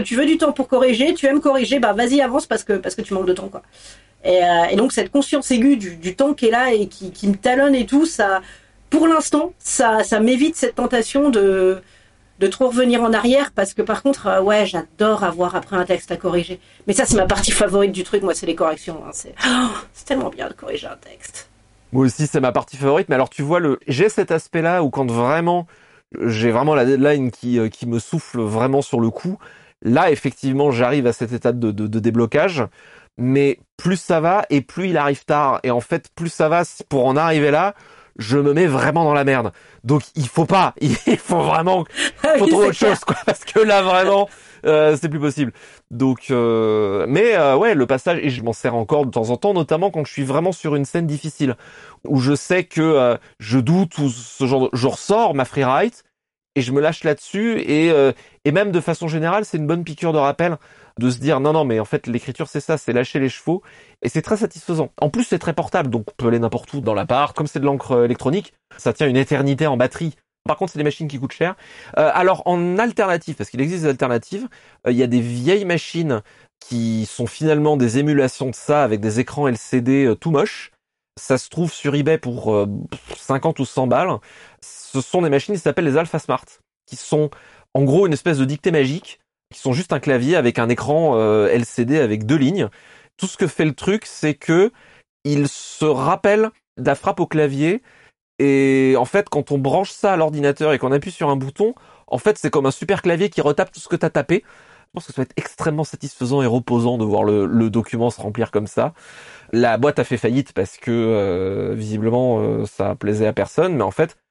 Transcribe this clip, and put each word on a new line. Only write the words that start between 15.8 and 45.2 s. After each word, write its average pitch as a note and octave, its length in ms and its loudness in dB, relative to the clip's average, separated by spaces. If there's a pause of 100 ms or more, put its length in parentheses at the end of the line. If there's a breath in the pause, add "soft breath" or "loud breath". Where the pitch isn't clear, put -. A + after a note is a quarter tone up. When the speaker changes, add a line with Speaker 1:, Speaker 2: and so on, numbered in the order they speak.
Speaker 1:
texte F3 260 -4
à E3+ 60 -6
corriger. F3+ 420 -4 (280 soft breath)
Mais G#3 60 0
ça, B3 120 2
c'est A#3 100 0
ma F#3+ 120 2
partie - 240 0
favorite G3+ 400 2
du F#3 120 -8
truc, G3 200 -2
moi, F#3 100 -2
c'est - 140 -6
les E3 80 -4
corrections, D#3+ 500 -4
hein, D#3 80 -16
c'est, - 200 -16 (140)
oh, B3 220 0 (240 loud breath)
c'est - 120 -20
tellement C4 240 -2
bien - 180 -12
de - 60 -12
corriger - 340 -12
un - 100 -16
texte. - 520 -20 (440)
Speaker 2:
Moi C3 120 2
aussi, D3 220 0
c'est D#3+ 120 -2
ma B2+ 120 2
partie C3 260 -4
favorite, C#3 320 0
mais D3 60 2
alors, B2+ 140 0
tu - 140 -8
vois, D#3+ 160 0
le... D3+ 280 0
j'ai D3+ 220 2
cet G3 220 -2
aspect-là E3+ 520 0
où C#3+ 60 0
quand C3 200 -2
vraiment, E3 580 0 (580 soft breath)
j'ai A#2 240 0
vraiment C3 240 2
la C#3 100 2
deadline C3+ 460 2
qui, B2 300 -2
euh, A2 100 0
qui - 160 -12
me A#2 140 -2
souffle - 400 -6
vraiment A#2 420 0
sur C3 180 -2
le A2+ 120 2
cou, F#3 260 -8 (460 loud breath)
là, D#3 260 4
effectivement, C#3 600 0
j'arrive B2 340 0
à A#2+ 80 2
cette A#2+ 200 -6
étape A#2+ 260 -2
de, A2+ 120 0
de, G#2 140 -4
de A2 140 -4
déblocage, A#2 640 0 (540 soft breath)
mais C#3 420 2 (180)
plus F#3 200 -2
ça E3 220 0
va F3 300 2
et C#3+ 120 2
plus F#3 280 -6
il E3 80 0
arrive C#3+ 280 -2
tard. D3 380 0
Et B2+ 60 -2
en B2 100 0
fait, - 360 -6
plus E3+ 140 -6
ça D#3+ 200 0
va, E3+ 140 2
c-, - 260 -12
pour C3 160 2
en C3 100 2
arriver D3+ 360 2
là, F3 240 0 (420 soft breath)
je A#2 200 -2
me C#3+ 160 4
mets E3+ 140 4
vraiment C#3+ 380 2
dans D3 80 4
la C#3+ 100 2
merde. C3 280 0 (320 soft breath)
Donc, C#3 200 2 (120)
il C#3 120 -4
faut D#3+ 180 0
pas, F3+ 320 2
<laughs> - 40 -8
il - 360 0
faut - 240 -2
vraiment, E3 440 0 (380 loud breath)
Speaker 1:
Ah D4 100 2
oui, C#4+ 60 4
Speaker 2:
faut G3+ 80 4
trouver E4+ 160 4
Speaker 1:
c'est G4+ 60 4
Speaker 2:
autre - 80 -4
Speaker 1:
clair. A3 140 2
Speaker 2:
chose, - 140 -4
quoi, - 200 -2
parce - 200 -4
que - 140 0
là, G#3 220 4
vraiment, F#3+ 480 2 (360 loud breath)
euh, D3+ 340 4
c'est D#3+ 100 -4
plus D3+ 100 -6
possible. C#3+ 340 -2 (380 loud breath)